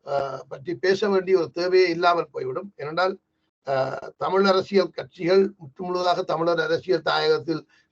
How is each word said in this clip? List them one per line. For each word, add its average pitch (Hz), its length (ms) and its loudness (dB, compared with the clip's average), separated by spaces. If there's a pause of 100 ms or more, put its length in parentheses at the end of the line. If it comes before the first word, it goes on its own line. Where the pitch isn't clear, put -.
ஆஹ், 135 440 -4
பற்றி 165 260 -10
பேச 196 340 0
வேண்டிய 190 280 2
ஒரு 165 140 -2
தேவையே 180 380 2
இல்லாமல் 170 420 2
போய்விடும். 131 440 -8
ஏனென்றால், 175 440 -4 (460)
ஆஹ், 135 520 -4
தமிழ் 185 280 0
அரசியல் 190 440 2
கட்சிகள் 185 680 0
முற்று 175 280 -14
முழுதாக 180 360 0
தமிழர் 165 380 0
அரசியல் 160 420 0
தாயகத்தில் 156 640 0 (280)